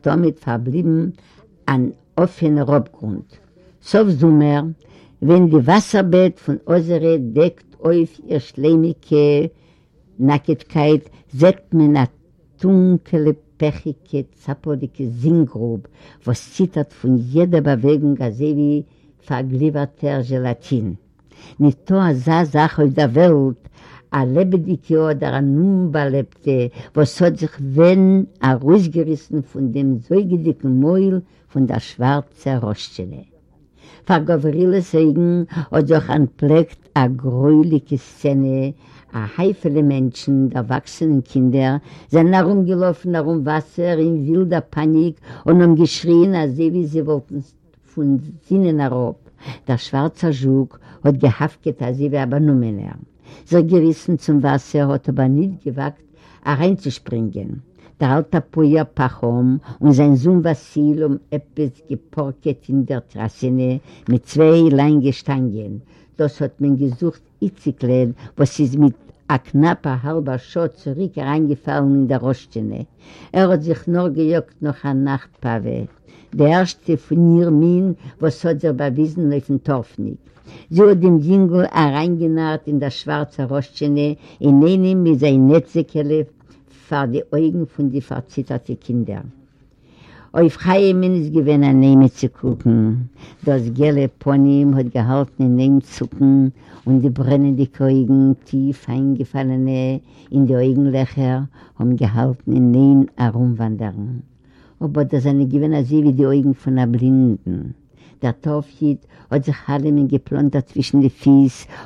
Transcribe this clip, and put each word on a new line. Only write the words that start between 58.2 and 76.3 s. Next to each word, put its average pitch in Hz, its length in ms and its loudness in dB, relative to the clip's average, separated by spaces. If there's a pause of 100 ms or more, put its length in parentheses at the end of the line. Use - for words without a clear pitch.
פויער 156 320 2 (100)
פחום 127 640 -2 (240)
און 151 100 4
זיין 143 240 4
זון 170 240 2
וואסיל 156 640 -2
האבן 143 120 -2 (160)
עפעס 151 580 -8
געפארקעט 139 800 -8
אין 135 140 0
דער 127 160 -6
טראסינע 127 720 -4 (360)
מיט 120 140 0
צוויי 160 460 4
לאנגע 139 420 2
שטאנגען. 110 640 -6 (400)
דאס 151 240 -4
האט 139 200 -8
מען 143 140 2
געזוכט, 139 460 -4 (200)
איציקלען, 127 720 -2 (260)
וואס 147 220 -2
איז 135 160 0
מיט 143 180 4 (340)
א 143 100 -2
קנאפער 147 640 -2
האלבער 139 360 -6
שעה 170 300 -6
צוריק 151 500 -8
אריינגעפאלן 143 760 -2
אין 135 120 0
דער 127 140 0
ראשטשענע. 113 600 -6 (520)
ער 185 180 2
האט 165 100 0
זיך 160 280 -6
נאר 175 180 0
געגאגט 160 540 -2
נאך 143 240 -6
א 139 80 -4
נאכט, 135 460 -4
פאווע. 117 440 -6 (520)